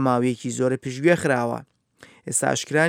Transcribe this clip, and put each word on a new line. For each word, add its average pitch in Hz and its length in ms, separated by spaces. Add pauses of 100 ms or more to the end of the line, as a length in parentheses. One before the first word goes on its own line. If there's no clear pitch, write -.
ماوەیەکی 123 520
زۆرە 127 260
پشتگوێ 139 380
خراوە. 120 400 (640)
ئێستا - 240
ئاشکرا 151 380